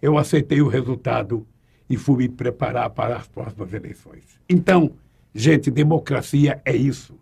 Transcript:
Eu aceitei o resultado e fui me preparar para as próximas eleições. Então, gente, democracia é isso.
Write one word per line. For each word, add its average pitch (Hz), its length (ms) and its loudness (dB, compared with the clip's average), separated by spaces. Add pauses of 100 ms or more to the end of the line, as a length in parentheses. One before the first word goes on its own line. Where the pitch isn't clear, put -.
Eu 147 160 2
aceitei 147 440 2
o 147 60 4
resultado 117 800 -4 (420)
e 117 60 -2
fui 131 220 2
me 123 120 0
preparar 120 600 -6
para 117 280 -4
as - 100 -16
próximas 104 460 -12
eleições. - 680 -18 (100)
Então, 180 420 4 (420)
gente, 139 380 2
democracia 147 960 0
é 123 100 0
isso. 127 460 -2